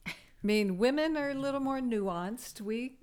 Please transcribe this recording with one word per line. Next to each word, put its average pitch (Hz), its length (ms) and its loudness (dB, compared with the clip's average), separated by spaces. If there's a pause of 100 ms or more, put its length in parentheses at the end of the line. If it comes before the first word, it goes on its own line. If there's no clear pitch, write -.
I - 60 -8 (300)
mean, 208 340 4
women 302 400 2
are 285 140 -2
a 277 40 -2
little 277 260 -2
more 269 200 0
nuanced. 202 800 -4
We, 233 420 -4